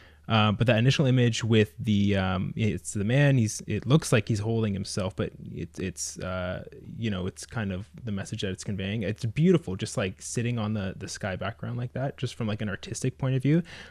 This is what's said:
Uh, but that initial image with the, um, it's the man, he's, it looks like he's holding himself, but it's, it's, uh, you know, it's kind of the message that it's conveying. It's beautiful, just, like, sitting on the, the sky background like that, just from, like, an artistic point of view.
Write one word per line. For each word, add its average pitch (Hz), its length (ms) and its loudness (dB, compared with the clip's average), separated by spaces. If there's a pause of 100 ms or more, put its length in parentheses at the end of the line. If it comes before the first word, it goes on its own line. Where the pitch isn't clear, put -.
(280)
Uh, 107 240 4
but 110 160 2
that 117 100 4
initial 131 300 4
image 120 360 4
with 110 360 6
the, 101 360 4
um, 92 400 0
it's 107 380 -2
the 104 100 -2
man, 139 320 4
he's, 110 300 2
it 104 220 -4
looks 151 240 4
like 117 160 4
he's 113 100 0
holding 110 380 0
himself, 95 400 -4
but - 160 -4 (200)
it's, - 280 -10
it's, - 400 -8
uh, 92 440 -6 (320)
you 113 140 -4
know, 92 160 -2
it's - 220 -8
kind 104 240 -4
of 92 160 -6 (160)
the 117 80 -6
message 101 320 -6
that 98 80 -4
it's 92 120 -8
conveying. 98 380 -4
It's 104 240 -4
beautiful, 151 500 2
just, - 220 -6
like, 98 240 -4
sitting 120 380 -4
on 107 160 -2
the, 95 220 -4
the - 100 -10
sky 95 280 -6
background 113 440 -8
like 123 140 -8
that, 131 260 -6
just - 160 -6
from, 117 100 -4
like, 107 160 -2
an 107 80 -4
artistic - 480 -4
point 131 200 0
of 127 40 0
view. 160 220 4 (280)